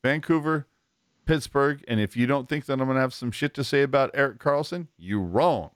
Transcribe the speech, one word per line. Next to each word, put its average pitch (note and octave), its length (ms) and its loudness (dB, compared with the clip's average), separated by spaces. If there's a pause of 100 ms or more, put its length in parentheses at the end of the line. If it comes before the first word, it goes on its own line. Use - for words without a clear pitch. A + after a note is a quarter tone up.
Vancouver, D3+ 640 0 (580)
Pittsburgh. C#3+ 600 0
And A2+ 120 0
if G#2+ 180 -2
you A#2+ 80 4
don't C3+ 240 0
think D3+ 160 -4
that C#3 80 -2
I'm C3 140 -2
gonna C3 120 0
have C3 140 0
some A#2+ 180 -8
shit D3 220 -4
to C#3+ 100 -4
say C#3 200 2
about C3+ 300 2
Erik C#3 260 0
Karlsson, D3+ 480 -2 (100)
you're G2 240 -2
wrong. G2+ 540 0